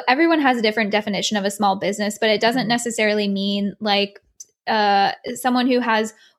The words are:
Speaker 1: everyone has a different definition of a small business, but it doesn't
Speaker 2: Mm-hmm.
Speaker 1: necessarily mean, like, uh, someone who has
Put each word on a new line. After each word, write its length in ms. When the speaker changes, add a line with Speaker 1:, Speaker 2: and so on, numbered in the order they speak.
Speaker 1:
everyone 320
has 180
a 40
different 300
definition 440
of 100
a 60
small 260
business, 440
but 80
it 120
doesn't 200
Speaker 2:
Mm-hmm. 80
Speaker 1:
necessarily 580
mean, 520
like, 400
uh, 460
someone 340
who 120
has 340